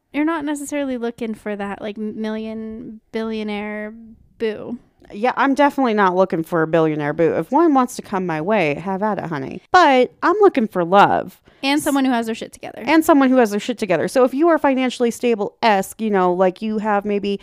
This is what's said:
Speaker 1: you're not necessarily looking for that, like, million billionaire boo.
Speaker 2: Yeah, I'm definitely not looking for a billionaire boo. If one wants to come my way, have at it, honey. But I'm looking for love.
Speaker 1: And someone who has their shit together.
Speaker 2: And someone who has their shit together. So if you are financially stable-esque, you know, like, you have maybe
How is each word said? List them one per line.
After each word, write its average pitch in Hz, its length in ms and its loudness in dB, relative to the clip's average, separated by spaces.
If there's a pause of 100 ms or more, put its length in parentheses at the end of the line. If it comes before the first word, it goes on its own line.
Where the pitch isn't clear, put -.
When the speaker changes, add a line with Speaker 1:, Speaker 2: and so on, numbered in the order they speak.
(140)
Speaker 1:
you're 285 100 -2
not 311 220 -2
necessarily 285 520 -6
looking 233 360 -6
for 208 220 -8
that, 202 260 -8
like, 214 160 -10
million 220 1040 -8 (100)
billionaire 214 800 -6 (440)
boo. 226 400 -6 (340)
Speaker 2:
Yeah, 214 240 -2
I'm 262 200 2
definitely 269 400 2
not 190 200 4
looking 180 280 0
for 165 180 0
a 156 60 0
billionaire 156 440 0
boo. 156 220 2
If 117 180 -4
one 311 220 4
wants 254 240 2
to - 40 -12
come 185 240 -6
my 160 140 -4
way, 165 360 0
have 185 280 -6
at 214 140 -2
it, - 80 -6
honey. 151 360 -8 (100)
But 277 420 4 (100)
I'm 339 160 2
looking 311 280 4
for 180 180 -2
love. 170 560 2 (220)
Speaker 1:
And 277 180 0
someone 277 240 0
who 262 60 0
has 233 160 -2
their 226 80 -4
shit - 180 -14
together. - 320 -16
Speaker 2:
And 320 180 4
someone 277 260 4
who 254 80 4
has 226 140 4
their 208 80 -2
shit 233 180 -6
together. 180 300 0
So 254 160 2
if 254 100 0
you 294 140 2
are 320 100 4
financially 254 540 0
stable-esque, 208 880 -2
you 220 120 -2
know, 185 200 2
like, 185 300 0
you 214 160 -4
have 202 260 -2
maybe 202 400 -4